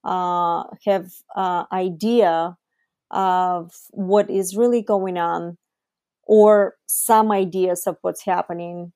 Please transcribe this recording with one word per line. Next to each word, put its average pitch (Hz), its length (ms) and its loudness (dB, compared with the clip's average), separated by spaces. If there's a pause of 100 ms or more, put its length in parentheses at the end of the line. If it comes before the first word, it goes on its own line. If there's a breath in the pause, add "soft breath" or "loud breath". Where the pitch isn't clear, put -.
(140)
uh, 175 500 -2 (240)
have, 190 200 0 (280)
uh, 180 360 -4
idea 185 840 0 (560)
of 185 600 -2 (200)
what 202 380 0
is 190 320 -4
really 240 220 2 (100)
going 190 240 -2
on 170 400 -6 (680)
or 214 520 6 (120)
some 220 400 2 (160)
ideas 180 460 -2
of 180 140 -8
what's 208 300 -6
happening 175 640 -8